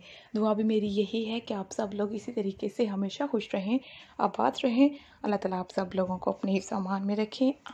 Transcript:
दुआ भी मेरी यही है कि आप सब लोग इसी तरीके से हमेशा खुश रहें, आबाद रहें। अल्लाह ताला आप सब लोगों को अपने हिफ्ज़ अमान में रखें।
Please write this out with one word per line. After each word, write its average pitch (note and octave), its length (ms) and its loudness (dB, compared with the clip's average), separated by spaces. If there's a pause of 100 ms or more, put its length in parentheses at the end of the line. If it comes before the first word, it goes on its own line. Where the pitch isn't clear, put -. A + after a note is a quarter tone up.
(360)
दुआ G#3+ 180 4
भी G#3+ 100 0
मेरी G#3+ 260 2
यही G#3 360 0
है A3+ 140 -4
कि A#3 140 -6
आप G3 180 -6
सब G#3 220 -2
लोग G3+ 220 -2
इसी G#3 160 -8
तरीके G3+ 380 -2
से A#3+ 160 0
हमेशा G3 420 -2
खुश A3 260 0
रहें, G#3 260 2 (400)
आबाद A3 440 2
रहें। C4 260 6 (340)
अल्लाह G#3 140 0
ताला F#3+ 200 -2
आप F#3 120 -6
सब F#3+ 260 -2
लोगों F#3 220 0
को G3 140 0
अपने G3 200 -2
हिफ्ज़ F#3+ 240 0
अमान G3 320 -2
में G3+ 80 0
रखें। G#3+ 380 0 (200)